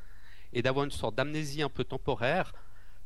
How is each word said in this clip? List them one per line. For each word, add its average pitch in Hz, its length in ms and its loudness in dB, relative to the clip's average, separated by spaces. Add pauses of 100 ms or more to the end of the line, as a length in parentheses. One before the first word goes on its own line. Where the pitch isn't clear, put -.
(520)
et 120 100 4
d'avoir 131 240 4
une 143 60 -2
sorte 107 240 0
d'amnésie 147 480 0
un - 60 2
peu - 140 0
temporaire, 135 720 2 (520)